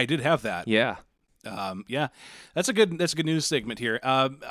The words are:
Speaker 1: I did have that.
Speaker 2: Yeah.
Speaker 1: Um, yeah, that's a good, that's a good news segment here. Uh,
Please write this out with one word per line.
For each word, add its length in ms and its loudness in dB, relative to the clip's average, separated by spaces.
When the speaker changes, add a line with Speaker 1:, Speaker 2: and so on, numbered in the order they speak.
Speaker 1:
I 40 2
did 160 0
have 220 2
that. 240 -4
Speaker 2:
Yeah. 300 2
Speaker 1:
Um, 420 -8
yeah, 200 -2
that's 140 0
a 40 0
good, 260 4
that's 140 2
a 40 -12
good 100 0
news 200 0
segment 320 -2
here. 240 -2
Uh, 280 2